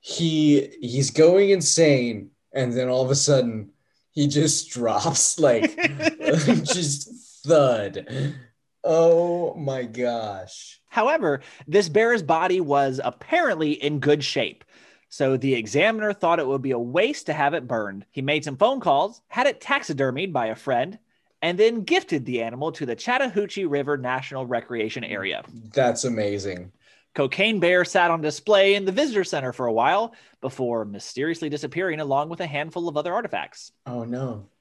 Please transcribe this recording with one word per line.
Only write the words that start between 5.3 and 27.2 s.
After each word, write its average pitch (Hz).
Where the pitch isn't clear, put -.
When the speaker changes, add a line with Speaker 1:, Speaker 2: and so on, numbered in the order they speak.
Speaker 1:
like, 135
Speaker 2:
<laughs> 320
Speaker 1:
<laughs> 214
just 147
thud. 131
Oh 170
my 135
gosh. 110
Speaker 2:
However, 220
this 180
bear's 220
body 170
was 139
apparently 175
in 147
good 147
shape, -
so 135
the 135
examiner 190
thought 170
it 143
would 135
be 131
a 120
waste 170
to 160
have 147
it 127
burned. 104
He 139
made 143
some 143
phone 247
calls, 175
had 254
it 269
taxidermied 156
by 123
a 110
friend, 139
and 175
then 226
gifted 175
the 120
animal 127
to 151
the 117
Chattahoochee 208
River 143
National 131
Recreation 117
Area. 95
Speaker 1:
That's 120
amazing. 101
Speaker 2:
Cocaine 190